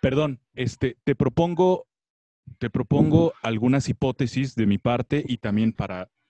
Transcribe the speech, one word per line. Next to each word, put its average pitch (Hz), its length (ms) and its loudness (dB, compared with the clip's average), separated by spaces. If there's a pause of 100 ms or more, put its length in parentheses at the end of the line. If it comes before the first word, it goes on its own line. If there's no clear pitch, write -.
Perdón, 139 380 0 (160)
este, 127 500 -4
te 143 100 0
propongo, 170 720 0 (720)
te 120 120 -6
propongo 151 600 4 (100)
algunas 120 460 0
hipótesis 131 680 -4
de 110 120 0
mi 101 120 2
parte 123 480 -2
y 123 120 -6
también 110 340 -2
para 92 380 -10 (200)